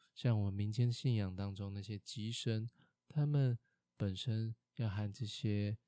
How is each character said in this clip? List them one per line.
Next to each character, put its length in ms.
像 240
我 60
们 100
民 180
间 180
信 240
仰 220
当 180
中 180
那 100
些 160
乩 340
身， 360
他 180
们 340
本 200
身 380
要 120
和 240
这 120
些 520